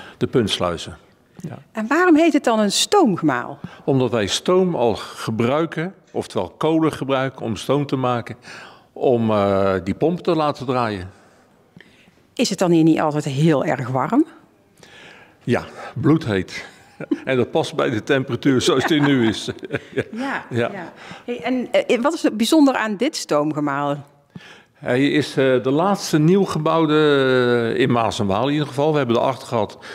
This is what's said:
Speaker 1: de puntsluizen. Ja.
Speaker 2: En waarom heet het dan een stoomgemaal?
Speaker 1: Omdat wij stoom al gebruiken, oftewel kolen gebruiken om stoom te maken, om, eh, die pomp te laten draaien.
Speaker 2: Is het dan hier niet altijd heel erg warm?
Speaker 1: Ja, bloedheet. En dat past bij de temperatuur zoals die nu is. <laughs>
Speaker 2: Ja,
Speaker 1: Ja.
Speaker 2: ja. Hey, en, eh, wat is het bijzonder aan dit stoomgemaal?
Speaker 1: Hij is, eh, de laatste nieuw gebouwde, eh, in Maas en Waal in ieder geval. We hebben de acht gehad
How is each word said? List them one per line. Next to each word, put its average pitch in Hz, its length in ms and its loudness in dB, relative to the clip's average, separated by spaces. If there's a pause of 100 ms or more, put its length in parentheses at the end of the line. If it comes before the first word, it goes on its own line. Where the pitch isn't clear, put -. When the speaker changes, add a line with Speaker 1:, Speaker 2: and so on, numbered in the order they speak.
(180)
Speaker 1:
de - 100 -2
puntsluizen. 90 680 -2 (380)
Ja. - 220 -14 (140)
Speaker 2:
En 220 160 -8
waarom 330 280 4
heet 320 180 4
het 294 100 2
dan 226 160 2
een 208 120 2
stoomgemaal? 151 880 0 (260)
Speaker 1:
Omdat 127 260 2
wij 107 160 0
stoom 180 480 0
al 120 200 2
gebruiken, 156 960 -4 (180)
oftewel 104 380 -6
kolen 160 440 0
gebruiken 131 520 -4
om 113 100 -4
stoom 139 300 -2
te 143 100 -4
maken, 123 400 -4 (580)
om, 117 380 2
eh, 98 420 2 (100)
die 95 120 -4
pomp 165 240 -2
te 175 160 -2
laten 147 300 -2
draaien. 110 440 -4 (1200)
Speaker 2:
Is 247 160 0
het 185 100 -4
dan 180 120 2
hier 160 120 6
niet 156 160 4
altijd 151 260 -2
heel 143 400 2
erg 131 240 -2
warm? 151 360 0 (1160)
Speaker 1:
Ja, 113 220 -2 (300)
bloedheet. 113 680 0 (600)
En 131 120 0
dat 120 140 0
past 156 240 -2
bij 143 140 0
de 107 140 -4
temperatuur 131 580 0
zoals 143 240 0
die 151 160 2
nu 139 260 2
is. - 220 -4
<laughs> - 40 -10 (580)
Speaker 2:
Ja, 240 380 -8
Speaker 1:
Ja. 117 220 -2
Speaker 2:
ja. 180 220 -14 (320)
Hey, 247 180 -10
en, 254 280 -4
eh, 254 300 0
wat 294 120 0
is 330 100 -6
het 226 140 0
bijzonder 269 380 4
aan 214 200 -4
dit 254 200 -2
stoomgemaal? 147 920 -2 (680)
Speaker 1:
Hij 139 360 0
is, 147 200 0
eh, - 60 -14 (280)
de 131 80 0
laatste 170 480 0
nieuw 185 240 4
gebouwde, 160 500 0 (840)
eh, - 60 0
in 127 100 2
Maas 113 280 0
en 110 60 0
Waal 101 220 0
in 143 60 0
ieder 147 140 -2
geval. 143 240 0
We 151 60 0
hebben 123 180 2
de 117 60 2
acht 131 220 -2
gehad 110 340 -4 (180)